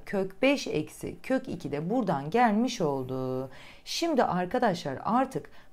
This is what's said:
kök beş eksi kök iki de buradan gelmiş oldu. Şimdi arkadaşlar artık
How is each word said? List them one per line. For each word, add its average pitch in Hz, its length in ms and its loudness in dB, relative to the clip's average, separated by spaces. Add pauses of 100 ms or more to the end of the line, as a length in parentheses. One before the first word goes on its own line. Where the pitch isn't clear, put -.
kök 190 360 -2
beş 269 260 4
eksi - 560 -4
kök 262 240 0
iki 147 240 -6
de 151 180 -2
buradan 175 400 0
gelmiş 233 520 4
oldu. 131 680 -2 (360)
Şimdi 320 380 2
arkadaşlar 180 800 0
artık 247 460 0 (240)